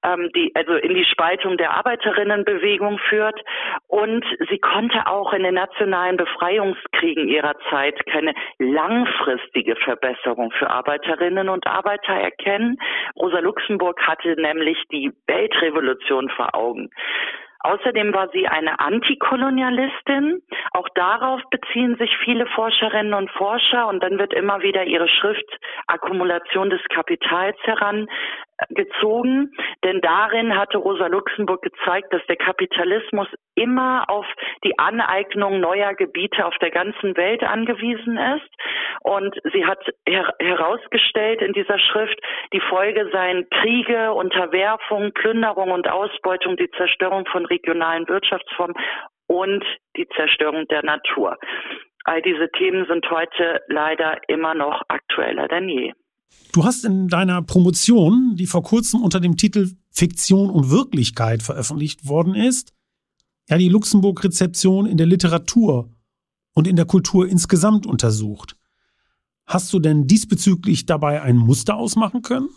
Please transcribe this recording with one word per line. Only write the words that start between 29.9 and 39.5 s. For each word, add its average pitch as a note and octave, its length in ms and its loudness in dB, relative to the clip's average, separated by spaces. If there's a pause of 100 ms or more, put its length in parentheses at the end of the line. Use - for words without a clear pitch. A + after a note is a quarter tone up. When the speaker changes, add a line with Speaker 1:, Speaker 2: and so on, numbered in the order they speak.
Speaker 1:
darin G#3 560 2
hatte G3+ 220 0
Rosa F#3 260 0
Luxemburg F#3 560 -2
gezeigt, F#3+ 500 -4
dass F3 160 -2
der F3 100 0
Kapitalismus F#3+ 920 -2 (260)
immer B3+ 560 0
auf G#2 160 -2 (380)
die F#3 160 0
Aneignung G3 800 0
neuer G3 340 0
Gebiete F#3+ 540 -2
auf E3+ 140 -4
der E3+ 100 0
ganzen F#3 440 -2
Welt G3+ 280 0
angewiesen A3+ 760 -2
ist. C4 320 -2 (540)
Und G3 320 -2 (180)